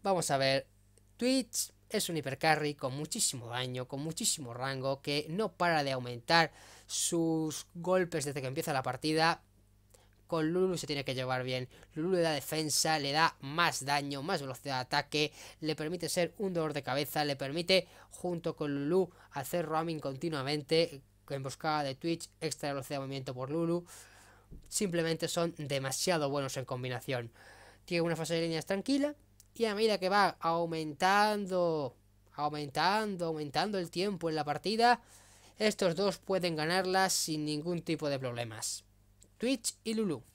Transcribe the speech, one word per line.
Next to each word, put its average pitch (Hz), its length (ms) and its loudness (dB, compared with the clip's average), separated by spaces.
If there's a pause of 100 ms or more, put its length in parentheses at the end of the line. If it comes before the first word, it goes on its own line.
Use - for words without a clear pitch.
Vamos 185 280 0
a 139 80 4
ver, 135 280 2 (520)
Twitch 254 520 0 (200)
es - 180 -2
un 170 80 -2
hipercarry 147 580 0
con 135 220 -4
muchísimo 143 520 -4
daño, 127 400 -4
con 135 120 -8
muchísimo 156 540 -4
rango, 135 480 -4
que 147 260 -2
no 196 240 -2
para 165 320 2
de 135 80 0
aumentar 127 580 2 (360)
sus 160 880 0
golpes 175 500 0
desde 143 160 -4
que 131 60 -4
empieza 151 260 -2
la 131 100 0
partida. 156 600 2 (840)
Con 160 240 2
Lulu 185 240 2
se 156 120 -6
tiene 139 160 -2
que 135 100 -4
llevar 127 300 -2
bien. 127 240 -4 (260)
Lulu 170 180 0
le 175 80 4
da 160 120 4
defensa, 156 680 0
le 139 140 0
da 160 280 4
más 147 440 0
daño, 143 380 -2
más 170 180 -2
velocidad 135 340 -6
de 127 60 0
ataque, 147 520 0 (280)
le 156 160 -2
permite 165 320 -4
ser 170 300 0
un 190 140 -2
dolor 156 200 0
de 147 100 -4
cabeza, 143 420 0
le 143 120 0
permite, 170 500 2 (240)
junto 170 460 -4
con 143 320 -2
Lulu, 180 220 2 (200)
hacer 156 360 -4
roaming 160 340 -2
continuamente, 143 1000 0 (300)
emboscada 143 540 -2
de 135 100 -4
Twitch, 165 340 -4 (120)
extra 151 300 -4
velocidad 139 260 -6
de 139 40 -4
movimiento 135 340 -8
por 131 160 -6
Lulu. 170 340 0 (840)
Simplemente 165 600 0
son 170 300 0
demasiado 139 680 0
buenos 139 280 -2
en 131 80 -6
combinación. 123 680 -4 (520)
Tiene 170 180 0
una 165 140 2
fase 160 180 -2
de 165 80 0
líneas 160 240 -2
tranquila 277 480 0 (400)
y 226 120 0
a 202 100 0
medida 214 220 4
que 185 100 0
va 196 320 4
aumentando, 170 1600 2 (380)
aumentando, 165 920 0
aumentando 160 520 -2
el 170 120 -4
tiempo 175 380 -2
en 156 60 0
la 151 100 0
partida, 220 560 4 (560)
estos 202 380 4
dos 190 240 2
pueden 180 380 0
ganarla 185 540 2
sin 156 340 0
ningún 160 380 -2
tipo 156 260 -2
de 139 100 0
problemas. 120 640 -6 (560)
Twitch 254 360 0 (100)
y 226 80 -2
Lulu. 190 300 -2 (120)